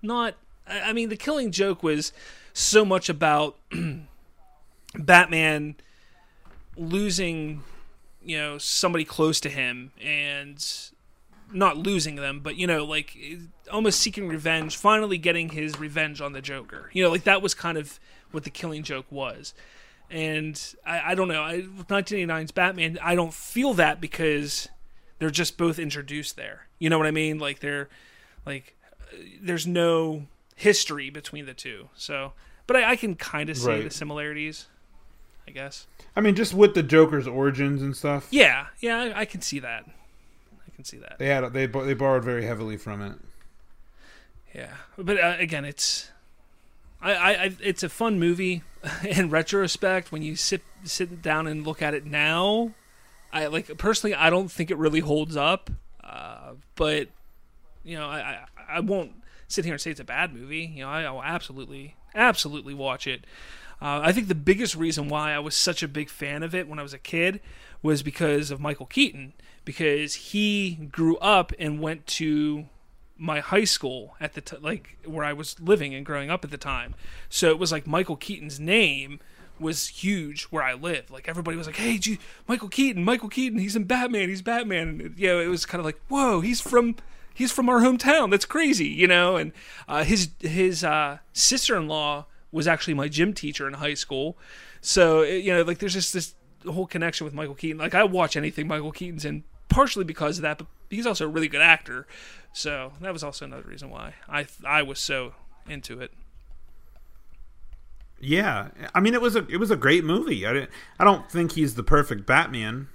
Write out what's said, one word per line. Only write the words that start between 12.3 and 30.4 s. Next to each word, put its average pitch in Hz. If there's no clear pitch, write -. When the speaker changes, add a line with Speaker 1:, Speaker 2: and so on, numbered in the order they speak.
Speaker 1:
but, 147
you 180
know, 160
like, 156
almost 214
seeking 202
revenge, 160
finally 208
getting 165
his 151
revenge 151
on 143
the 135
Joker. 135
You 185
know, 170
like, 165
that 196
was 196
kind 165
of 147
what 156
the 147
Killing 156
Joke 135
was. 139
And 156
I, 165
I -
don't 185
know, 156
I, 165
with 185
nineteen 202
eighty-nine's 160
Batman, 175
I 175
don't 175
feel 262
that 156
because 147
they're 156
just 156
both 165
introduced 143
there. 101
You 160
know 165
what 156
I 156
mean? 156
Like, 143
they're, 143
like, 139
uh, -
there's 175
no 165